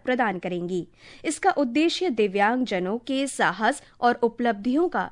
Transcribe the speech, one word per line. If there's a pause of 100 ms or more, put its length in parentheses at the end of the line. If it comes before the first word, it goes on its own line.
प्रदान
करेंगी। (360)
इसका
उद्देश्य
दिव्यांगजनों
के
साहस (180)
और
उपलब्धियों
का